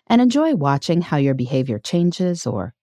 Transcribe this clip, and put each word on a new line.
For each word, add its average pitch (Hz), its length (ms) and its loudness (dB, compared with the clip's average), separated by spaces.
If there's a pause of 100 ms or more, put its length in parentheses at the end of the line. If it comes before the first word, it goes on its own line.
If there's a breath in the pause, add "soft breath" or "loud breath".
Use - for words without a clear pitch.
and 233 160 4
enjoy 285 320 2
watching 143 460 0
how 165 160 -2
your 139 180 2
behavior 127 460 -2
changes 175 680 -2
or 120 380 -6